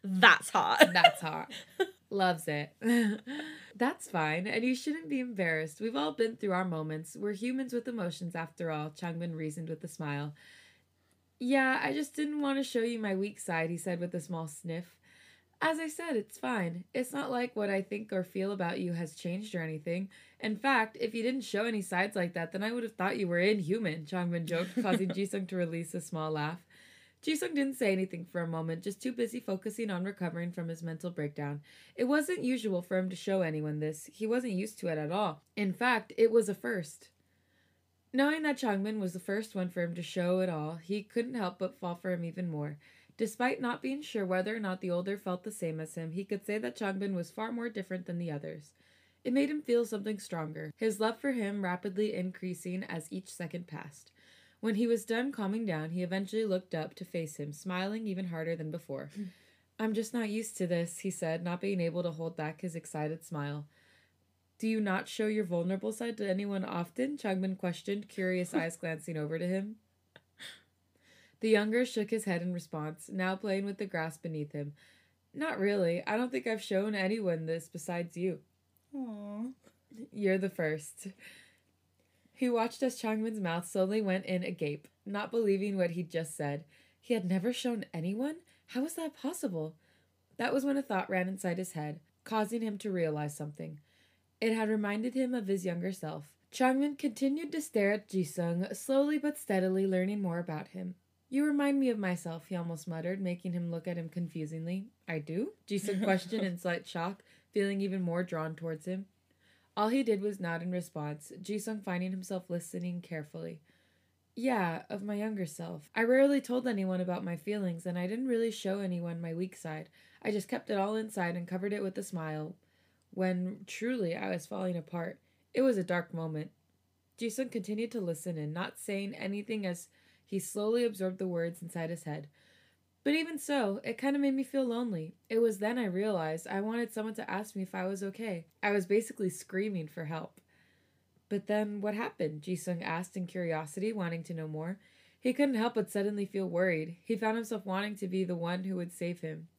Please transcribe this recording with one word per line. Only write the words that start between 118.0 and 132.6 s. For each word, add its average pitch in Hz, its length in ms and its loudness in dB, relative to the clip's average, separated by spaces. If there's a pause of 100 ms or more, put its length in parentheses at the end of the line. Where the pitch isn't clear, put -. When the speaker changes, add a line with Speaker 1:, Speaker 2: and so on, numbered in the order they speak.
Speaker 2:
didn't 240 220 -2
really 226 220 4
show 196 300 -2
anyone 175 380 -2
my 165 140 -4
weak 180 240 -2
side. 156 320 -8 (320)
I 220 100 0
just 208 160 0
kept - 220 -4
it 214 80 2
all 202 180 2
inside 202 420 0
and 175 120 -4
covered 185 240 -2
it 202 100 -2
with 190 140 -2
a 202 60 -4
smile, 156 520 -4 (580)
when 185 540 0
truly 214 480 -2
I 190 140 -4
was 180 160 -2
falling 185 320 -2
apart. 165 420 -6 (360)
It 254 80 6
was 247 160 6
a 180 60 2
dark 175 280 0
moment." 160 380 -4 (640)
Jisung 233 340 -2
continued 220 420 -4
to 233 80 -2
listen 170 360 -4
and 151 160 -4
not 180 260 -6
saying 202 360 -4
anything 202 500 -4
as 175 240 -4 (380)
he 196 120 -2
slowly 220 460 2
absorbed 190 320 0
the 190 100 -2
words 170 360 0
inside 170 260 -4
his 170 160 -4
head. 156 240 -4 (760)